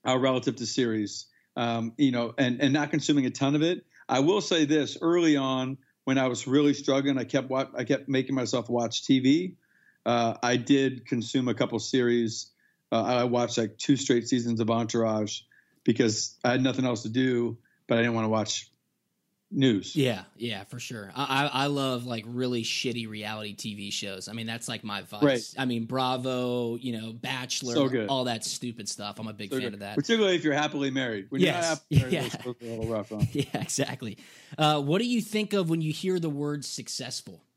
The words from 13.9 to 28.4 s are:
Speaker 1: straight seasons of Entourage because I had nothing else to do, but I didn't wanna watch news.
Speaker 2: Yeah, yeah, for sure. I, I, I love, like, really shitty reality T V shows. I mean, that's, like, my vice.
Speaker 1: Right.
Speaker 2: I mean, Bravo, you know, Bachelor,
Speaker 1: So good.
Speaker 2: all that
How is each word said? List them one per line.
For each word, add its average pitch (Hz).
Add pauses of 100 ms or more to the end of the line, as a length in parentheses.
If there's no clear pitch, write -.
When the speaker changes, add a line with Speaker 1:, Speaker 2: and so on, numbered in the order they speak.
Speaker 1:
straight 120
seasons 120
of 110
Entourage 110 (420)
because 113
I 123
had 127
nothing 131
else 120
to 113
do, 120 (300)
but 117
I 117
didn't 117
wanna 113
watch 110 (800)
news. 120
Speaker 2:
Yeah, 120 (140)
yeah, 107
for 127
sure. 107
I, 135
I, 131
I 143
love, 131
like, 117
really 123
shitty 117
reality 107
T 104
V 101
shows. 98
I 104
mean, 113
that's, 113
like, 110
my 101
vice. 104
Speaker 1:
Right. 131
Speaker 2:
I 135
mean, 117
Bravo, 127
you 117
know, 113
Bachelor, 127
Speaker 1:
So 139
good. 117
Speaker 2:
all 131
that 117